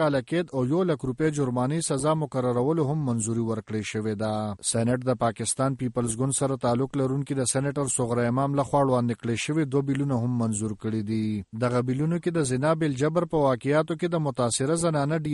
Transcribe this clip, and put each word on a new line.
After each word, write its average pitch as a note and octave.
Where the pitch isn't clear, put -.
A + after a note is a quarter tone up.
کاله C#3+
قید E3
او B2+
یو F#3
لک C3+
روپۍ D3
جرمانې C3
سزا D3+
مقررولو C3
هم D3+
منظوري A2+
ورکړې A2
شوې A2
ده. G#2+
سینټ B2
د A2
پاکستان B2
پیپلز A#2
ګوند C3+
سره C3+
تعلق B2+
لرونکي C3+
د C3
سینیټر C#3
صغرا A#2+
امام C#3
لخوا C#3+
وړاندې B2
کړي A#2
شوي D#3
دوه C#3
بیلونه C#3
هم B2
منظور G#2+
کړي A2
دي. A2
دغه B2
بیلونو D#3
کې E3+
د D3
زنا C3+
بیل D3+
جبر D#3+
په D#3
واقعاتو C#3+
کې F3
د D#3+
متاثره C3
زنانه D#3
ډي D3+